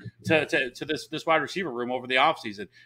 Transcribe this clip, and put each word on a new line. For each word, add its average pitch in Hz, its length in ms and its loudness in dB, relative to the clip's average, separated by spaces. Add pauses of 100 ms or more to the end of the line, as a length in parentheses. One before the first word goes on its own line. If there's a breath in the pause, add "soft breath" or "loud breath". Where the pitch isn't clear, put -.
(260)
to, 151 200 4
to, 135 240 0
to - 140 -12
this, 147 240 -6
this 151 180 -6
wide 160 160 4
receiver 160 300 -6
room 120 180 -4
over 127 160 -4
the 127 80 -2
offseason. 117 540 2 (180 soft breath)